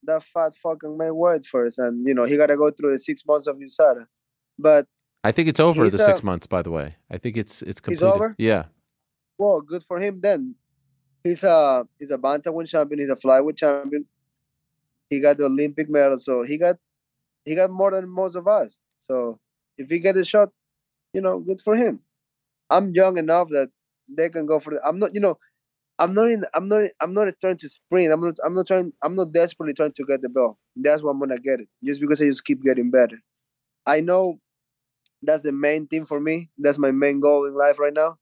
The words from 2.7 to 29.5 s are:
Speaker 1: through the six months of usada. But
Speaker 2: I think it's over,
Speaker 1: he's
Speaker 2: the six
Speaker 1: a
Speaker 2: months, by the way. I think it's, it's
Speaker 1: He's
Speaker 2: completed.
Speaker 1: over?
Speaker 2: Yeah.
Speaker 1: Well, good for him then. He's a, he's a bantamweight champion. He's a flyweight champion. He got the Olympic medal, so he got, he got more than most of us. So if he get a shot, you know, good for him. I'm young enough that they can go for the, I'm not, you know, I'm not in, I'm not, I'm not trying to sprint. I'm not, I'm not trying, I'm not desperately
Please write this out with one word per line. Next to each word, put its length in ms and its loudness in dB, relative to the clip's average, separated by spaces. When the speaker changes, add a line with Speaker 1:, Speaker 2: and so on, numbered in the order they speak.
Speaker 1:
through 200 -2
the 80 -2
six 260 -10
months 220 0
of 100 -6
usada. 480 2
But 280 4
Speaker 2:
I 80 2
think 180 2
it's 100 -2
over, 240 4
Speaker 1:
he's 100 4
Speaker 2:
the 60 -2
six 220 4
Speaker 1:
a 40 -8
Speaker 2:
months, 220 -4
by 140 -2
the 100 -6
way. 240 -6
I 60 -10
think 200 -6
it's, 240 -8
it's 180 -12
Speaker 1:
He's 20 -
Speaker 2:
completed. 320 0
Speaker 1:
over? 240 -2
Speaker 2:
Yeah. 280 0
Speaker 1:
Well, 240 2
good 220 -12
for 160 -8
him 220 -6
then. 340 -2
He's 200 -4
a, 420 4
he's 120 -10
a 60 -4
bantamweight 520 -4
champion. 300 -2
He's 100 -4
a 60 0
flyweight 420 2
champion. 480 -2
He 100 -4
got 180 4
the 80 0
Olympic 440 -2
medal, 280 2
so 260 -4
he 140 -6
got, 200 0
he 120 -8
got 140 2
more 220 0
than 160 -6
most 280 -6
of 120 -4
us. 320 0
So 380 -4
if 120 -14
he 100 0
get 160 2
a 80 2
shot, 260 4
you 80 -4
know, 180 -2
good 200 -6
for 160 2
him. 240 0
I'm 240 2
young 240 2
enough 320 0
that 200 -2
they 220 -4
can 160 -6
go 140 0
for 140 -10
the, 140 -6
I'm 120 -4
not, 140 -2
you 60 -4
know, 180 0
I'm 140 0
not 160 2
in, 240 -2
I'm 140 -2
not, 220 0
I'm 120 -6
not 140 0
trying 160 -2
to 120 -18
sprint. 440 0
I'm 80 0
not, 140 -4
I'm 100 -2
not 120 -2
trying, 260 0
I'm 120 -4
not 180 -4
desperately 400 -2